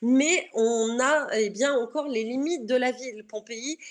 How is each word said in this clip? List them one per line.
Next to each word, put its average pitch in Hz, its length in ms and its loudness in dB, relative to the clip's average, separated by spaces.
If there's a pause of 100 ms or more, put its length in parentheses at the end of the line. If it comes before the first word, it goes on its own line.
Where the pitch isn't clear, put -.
mais 269 500 4
on 226 480 2
a, 277 280 2 (100)
eh 214 100 2
bien, 220 240 0
encore 277 360 -2
les 226 160 -2
limites 262 420 -4
de 240 80 0
la 254 160 2
ville. 247 360 -12
Pompéi 226 520 -10 (120)